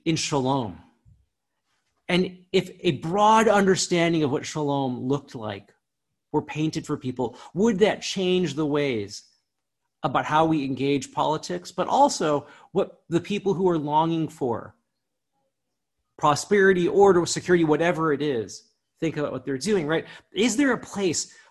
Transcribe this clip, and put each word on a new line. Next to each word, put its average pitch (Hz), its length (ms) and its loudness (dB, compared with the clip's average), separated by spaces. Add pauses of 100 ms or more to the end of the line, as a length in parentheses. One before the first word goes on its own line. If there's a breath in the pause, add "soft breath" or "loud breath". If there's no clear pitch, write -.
in 165 100 0
shalom. 127 640 -2 (1300)
And 180 300 0 (140)
if 185 180 0 (100)
a 175 120 0
broad 208 560 4
understanding 175 720 2
of 139 80 0
what 147 160 -4
shalom 139 540 -4
looked 139 340 -4
like 107 400 -10 (580)
were 147 80 2
painted 156 460 -6
for 147 100 -4
people, 127 400 -6 (160 loud breath)
would 196 280 0
that 196 200 4
change 180 540 -2
the 156 100 -2
ways 139 600 -2 (800)
about 135 200 -2
how 156 220 2
we 156 180 0
engage 135 480 -2
politics, 156 600 -4
but - 160 -4
also 175 580 2 (240 loud breath)
what - 380 -4
the 165 120 0
people 196 340 -4
who 185 140 0
are 170 80 2
longing 156 520 0
for 107 480 -6 (1400)
prosperity, 180 720 2
order, 185 380 6
security, 170 380 0
whatever 160 480 2
it 139 100 -2
is, 117 480 -4 (280)
think 160 180 -4
about 147 140 -4
what 127 140 -8
they're 135 140 -4
doing, 175 280 -2
right? 160 200 -2 (260 loud breath)
Is 214 240 0
there 277 160 2
a 196 60 -2
place - 540 -4 (180 loud breath)